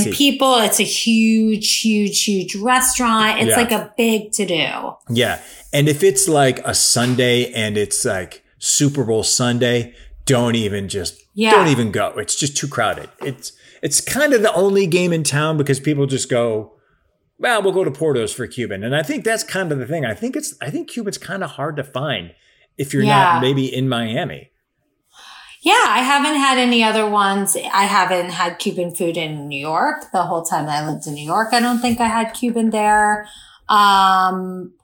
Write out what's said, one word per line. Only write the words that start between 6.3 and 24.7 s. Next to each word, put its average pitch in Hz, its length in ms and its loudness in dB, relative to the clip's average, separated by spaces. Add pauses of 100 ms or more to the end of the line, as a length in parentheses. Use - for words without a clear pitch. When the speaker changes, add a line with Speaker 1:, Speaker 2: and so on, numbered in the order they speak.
Speaker 1:
a 127 100 -2
Sunday 123 760 2
and 107 240 -2
it's, 101 280 -2
like, 95 400 -6 (140)
Super 143 440 0
Bowl 110 220 0
Sunday, 120 680 0 (320)
don't 120 300 2
even 101 340 -2
just, 90 280 -8 (180)
Speaker 2:
Yeah. 220 160 2
Speaker 1:
don't 202 180 6
even 120 220 2
go. 98 260 -2
It's - 200 -6
just 143 200 -4
too 143 120 -6
crowded. 95 400 -4 (120)
It's, - 300 -10 (320)
it's 143 180 -2
kind 285 340 0
of 214 80 4
the 214 120 2
only 196 320 2
game 180 260 2
in 160 120 0
town 151 320 0
because 139 240 0
people 143 260 0
just 135 240 -2
go, 113 440 -2 (640)
"Well, 240 220 0
we'll 190 120 2
go 185 100 2
to 160 80 -2
Porto's 131 420 -2
for 120 140 -8
Cuban." 101 380 -6
And 127 100 -4
I 156 80 0
think 254 220 -6
that's 220 180 -2
kind 185 300 -4
of 135 80 -4
the 117 60 -8
thing. 151 180 -4
I 110 100 -4
think 247 220 -6
it's, - 260 -8
I 143 80 -8
think 320 180 -6
Cuban's 202 300 -8
kind 185 240 -10
of 151 100 -6
hard 147 260 -6
to 135 40 -4
find 120 480 -6 (480)
if 139 160 -6
you're 135 80 2
not 185 320 4
Speaker 2:
Yeah. 123 60 2
Speaker 1:
maybe 131 340 0
in 131 140 0
Miami. 117 640 -4 (1120)